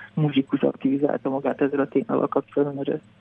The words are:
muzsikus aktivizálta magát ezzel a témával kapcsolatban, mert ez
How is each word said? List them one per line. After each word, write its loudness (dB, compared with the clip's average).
muzsikus 2
aktivizálta 0
magát -2
ezzel 0
a 0
témával 0
kapcsolatban, -2
mert -6
ez -2